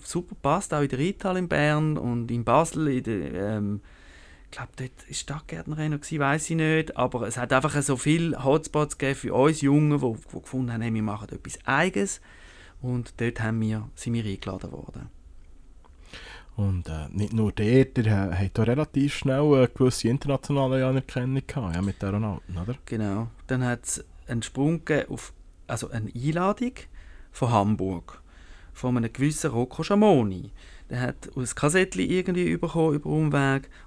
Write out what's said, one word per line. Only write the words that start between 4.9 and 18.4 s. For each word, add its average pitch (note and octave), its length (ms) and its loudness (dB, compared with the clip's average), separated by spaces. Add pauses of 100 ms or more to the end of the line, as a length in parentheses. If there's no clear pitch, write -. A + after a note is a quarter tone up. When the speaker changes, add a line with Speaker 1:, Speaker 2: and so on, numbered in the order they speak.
Speaker 1:
war D3 60 -14
Stadtgärtnerin D#3 800 -6
noch D3 100 -4
gewesen, D#3+ 180 -6
weiss C#3+ 300 0
ich D#3+ 80 0
nicht, D#3+ 400 2
aber B2 300 0
es A#2+ 100 -6
hat B2 160 -2
einfach C#3+ 280 4
so C#3 160 2
viele D#3 460 2
Hotspots D3+ 540 2
gegeben C3+ 220 0
für G2+ 140 -6
uns D3 280 4
Jungen, C#3+ 400 4
wo, A#2 160 -2 (120)
wo - 120 -10
gefunden B2+ 320 -4
haben, A2+ 80 -4
«Hey, A#2 120 0
wir A2 100 0
machen G#2+ 260 -4
etwas - 360 -12
Eigenes.» F#3 560 0 (600)
Und B2 380 -4
dort A#2 220 -2
haben A2 200 0
wir, A2 340 -2
sind - 180 -4
wir A#2 120 0
eingeladen F#2+ 460 -6
worden. - 380 -14 (1500)
Speaker 2:
Und, G2 320 -2
äh, D#2 240 -8
nicht G#2 220 -4
nur A2 180 2
dort, B2+ 460 4
ihr A2 140 4
ha-, G2 220 2
habt G2+ 260 0